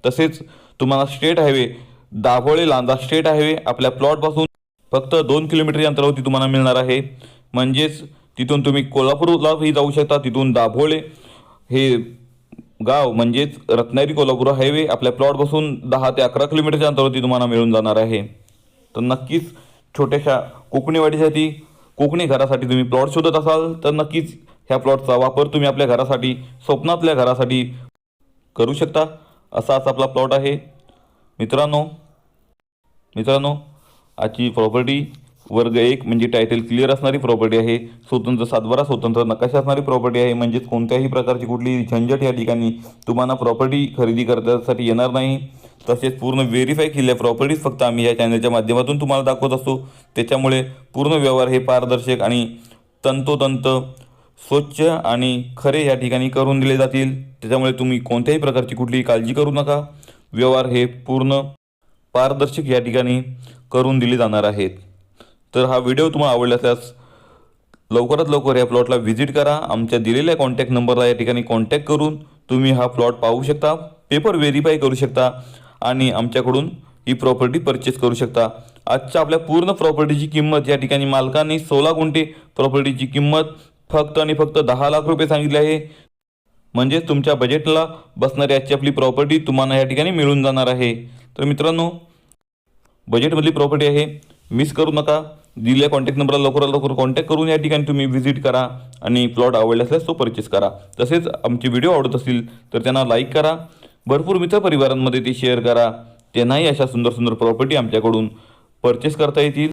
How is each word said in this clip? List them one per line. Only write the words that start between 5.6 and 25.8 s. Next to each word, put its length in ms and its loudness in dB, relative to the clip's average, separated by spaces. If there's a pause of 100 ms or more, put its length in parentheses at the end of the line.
अंतरावरती 300 0
तुम्हाला 260 0
मिळणार 300 2
आहे. 420 -2 (340)
म्हणजेच 500 -2 (360)
तिथून 220 0
तुम्ही 220 0
कोल्हापूरलाही 920 2
जाऊ 180 2
शकता. 280 0
तिथून 340 0
दाभोळे 460 2 (720)
हे 260 2 (920)
गाव 260 2
म्हणजेच 460 0 (100)
रत्नागिरी 440 0
कोल्हापूर 360 2
हायवे 380 2
आपल्या 260 0
प्लॉटपासून 760 0
दहा 200 2
ते 120 0
अकरा 240 0
किलोमीटरच्या 420 0
अंतरावरती 340 0
तुम्हाला 240 0
मिळून 260 2
जाणार 240 2
आहे. 260 0 (720)
तर 40 -6
नक्कीच 520 -4 (460)
छोट्याशा 420 0 (300)
कोकणी 280 -2
वाडीसाठी, 500 2 (480)
कोकणी 300 0
घरासाठी 400 0
तुम्ही 180 2
प्लॉट 240 2
शोधत 280 0
असाल, 360 2 (120)
तर 60 2
नक्कीच 480 -4 (300)
ह्या 100 0
प्लॉटचा 380 0
वापर 300 2
तुम्ही 220 0
आपल्या 180 0